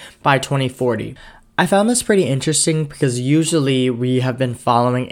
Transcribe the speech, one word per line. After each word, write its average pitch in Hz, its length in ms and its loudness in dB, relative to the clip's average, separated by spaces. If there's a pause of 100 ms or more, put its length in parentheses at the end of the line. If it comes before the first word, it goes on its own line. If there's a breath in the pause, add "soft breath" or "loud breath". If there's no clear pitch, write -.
(240 loud breath)
by 139 140 4
twenty 131 300 -2
forty. 120 480 -4 (420 loud breath)
I 180 80 2
found 202 220 2
this 240 140 0
pretty 196 220 2
interesting 151 600 0
because 131 340 -2
usually 139 720 2
we 127 300 0
have 127 180 -2
been 123 160 -2
following 123 580 0